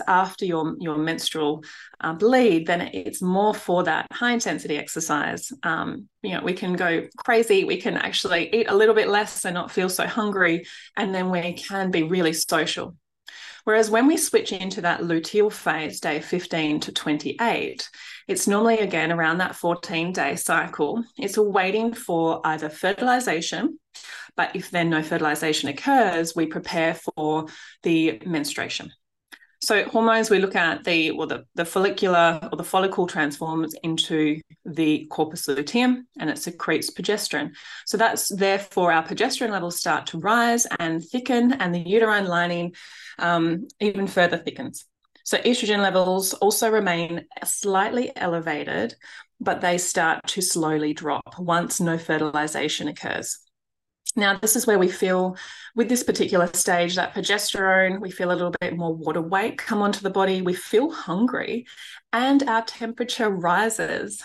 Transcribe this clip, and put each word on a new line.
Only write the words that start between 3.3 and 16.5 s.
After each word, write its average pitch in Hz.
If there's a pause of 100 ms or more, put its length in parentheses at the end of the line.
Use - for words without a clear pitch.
for 180
that -
high 240
intensity 165
exercise. - (120)
Um, 170 (140)
you 190
know, 170
we 180
can 180
go 170 (100)
crazy, 226
we -
can -
actually 170
eat 220
a 202
little 220
bit 208
less 208
and 180
not 175
feel 185
so -
hungry, 185 (320)
and 196
then 185
we 175
can 190
be 170
really 165
social. - (720)
Whereas 220
when 233
we 320
switch -
into 190
that 170
luteal 170
phase, 156
day 147
fifteen 156